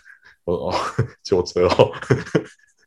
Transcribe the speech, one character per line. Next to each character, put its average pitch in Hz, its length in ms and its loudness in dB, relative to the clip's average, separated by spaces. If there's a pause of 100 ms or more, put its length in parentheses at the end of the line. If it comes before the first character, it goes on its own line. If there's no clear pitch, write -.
(200)
<laughs> - 260 -20
我 87 100 0 (140)
：“哦， 87 60 -2 (220)
<laughs> - 260 -4
九 90 200 2
折 90 240 0
哦。” - 240 4 (960)